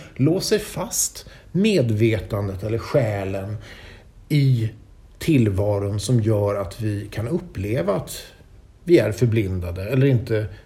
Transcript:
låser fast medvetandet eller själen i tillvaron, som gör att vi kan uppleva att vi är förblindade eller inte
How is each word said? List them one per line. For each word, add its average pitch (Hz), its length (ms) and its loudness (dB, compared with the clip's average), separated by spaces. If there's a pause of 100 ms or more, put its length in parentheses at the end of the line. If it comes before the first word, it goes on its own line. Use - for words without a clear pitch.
(160)
låser 180 440 2
fast - 680 -6 (260)
medvetandet 110 1120 0
eller 107 140 -4
själen 101 800 -2 (720)
i 131 400 2 (500)
tillvaron, 104 800 2
som 123 200 2
gör 104 360 2
att 98 260 -6
vi 104 300 -4
kan 113 160 -6
uppleva 160 680 -4
att - 260 -8 (600)
vi 170 160 8
är 113 120 2
förblindade 95 800 0
eller 135 180 4
inte 110 380 2 (200)